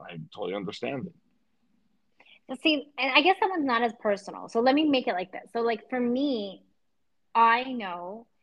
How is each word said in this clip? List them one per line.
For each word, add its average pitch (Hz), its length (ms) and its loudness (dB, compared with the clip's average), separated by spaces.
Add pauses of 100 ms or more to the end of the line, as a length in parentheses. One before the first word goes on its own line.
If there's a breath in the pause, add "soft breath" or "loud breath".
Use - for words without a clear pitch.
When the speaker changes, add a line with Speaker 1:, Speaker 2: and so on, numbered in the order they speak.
(100)
Speaker 1:
I 87 80 -14 (160)
totally 98 220 -6
understand 113 520 -8
it." 175 60 -16 (1300 soft breath)
Speaker 2:
But 262 140 -12
see, 302 260 0 (100)
and 262 180 -2
I 302 60 8
guess 381 180 4
that 415 100 2
one's 339 160 -2
not 240 180 2
as 226 180 0
personal. 190 480 -4
So 233 100 0
let 269 160 6
me 311 100 4
make 262 220 2
it 220 60 0
like 185 180 -4
this. - 220 -14
So, 233 80 -2
like, 233 280 -2
for 254 100 -2
me, 240 640 -2 (720)
I 233 280 6
know 208 640 -8 (160)